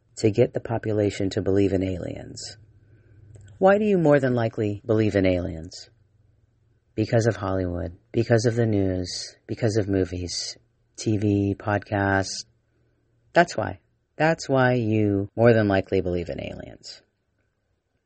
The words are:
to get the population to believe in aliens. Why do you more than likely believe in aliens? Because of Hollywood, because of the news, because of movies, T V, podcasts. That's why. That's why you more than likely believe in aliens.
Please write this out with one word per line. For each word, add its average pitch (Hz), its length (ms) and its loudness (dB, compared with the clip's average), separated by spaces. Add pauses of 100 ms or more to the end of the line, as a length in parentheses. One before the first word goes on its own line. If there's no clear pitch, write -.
(160)
to 113 140 2
get 117 220 2
the - 80 -4
population 104 680 -2
to 101 120 -4
believe 98 300 2
in 92 100 0
aliens. - 760 -10 (1000)
Why 196 200 6
do 214 60 0
you 202 140 2
more 147 220 6
than 127 140 0
likely 110 500 -2
believe 110 320 2
in 95 100 4
aliens? 87 640 -4 (1080)
Because 113 300 2
of 101 80 -2
Hollywood, 90 600 -4 (140)
because 117 340 0
of 117 120 0
the 117 100 0
news, 95 720 -4 (100)
because 110 300 -2
of 101 120 0
movies, 90 720 -4 (380)
T 110 200 -2
V, 101 400 0
podcasts. 98 880 -2 (880)
That's 170 240 2
why. 98 220 -6 (380)
That's 160 320 0
why 131 240 4
you 107 640 0
more 117 160 6
than 110 160 4
likely 95 320 2
believe 87 280 -4
in - 140 -8
aliens. - 580 -16 (1040)